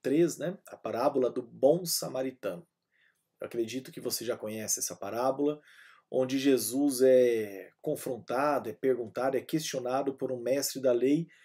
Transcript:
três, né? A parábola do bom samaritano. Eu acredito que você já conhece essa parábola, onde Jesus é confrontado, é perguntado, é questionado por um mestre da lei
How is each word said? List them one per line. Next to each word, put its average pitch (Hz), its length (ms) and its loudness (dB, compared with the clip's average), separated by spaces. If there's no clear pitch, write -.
três, 147 360 2
né? 170 200 -6
A - 80 -16
parábola 123 540 0
do 123 140 -6
bom 135 420 2
samaritano. 131 800 -6
Eu - 80 -10
acredito 117 440 -6
que - 100 -16
você 117 240 -6
já 117 100 -4
conhece 107 440 -6
essa - 160 -8
parábola, 135 680 -2
onde 131 260 0
Jesus 131 640 2
é 117 680 4
confrontado, 131 880 -2
é 104 40 -8
perguntado, 123 640 -2
é 120 60 0
questionado 135 720 -2
por 131 180 -6
um 123 80 -4
mestre 131 400 -2
da 127 120 4
lei 139 360 2